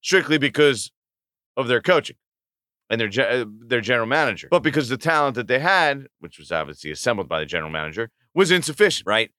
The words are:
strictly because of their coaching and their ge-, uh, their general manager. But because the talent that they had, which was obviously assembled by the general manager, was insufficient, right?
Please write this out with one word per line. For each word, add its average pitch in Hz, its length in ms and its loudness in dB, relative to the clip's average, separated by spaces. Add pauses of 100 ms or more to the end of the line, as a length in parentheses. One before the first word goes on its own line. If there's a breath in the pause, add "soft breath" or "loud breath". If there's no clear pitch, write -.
strictly 156 360 2
because 139 540 2 (640)
of 127 100 -2
their 120 140 2
coaching - 360 2 (720)
and 117 120 0
their 110 60 0
ge-, 101 120 -2
uh, 120 300 0
their 117 320 -4
general 113 240 0
manager. 127 460 -2
But 170 100 4
because 143 280 0
the 131 80 -2
talent 147 380 0
that 113 120 -6
they 127 120 2
had, 151 460 0 (140)
which - 180 -20
was 78 140 -14
obviously 76 400 -6
assembled 98 360 -2
by 80 120 -4
the 78 80 -6
general 80 240 -6
manager, 78 400 -8 (240)
was 175 160 2
insufficient, 180 560 0
right? 110 320 0